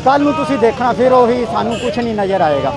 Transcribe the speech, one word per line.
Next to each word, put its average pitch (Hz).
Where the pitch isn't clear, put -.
ਕੱਲ੍ਹ 285
ਨੂੰ 285
ਤੁਸੀਂ 277
ਦੇਖਣਾ, 233
ਫਿਰ 254
ਉਹੀ 247
ਸਾਨੂੰ 214
ਕੁਛ 240
ਨਹੀਂ 233
ਨਜ਼ਰ 196
ਆਏਗਾ। 135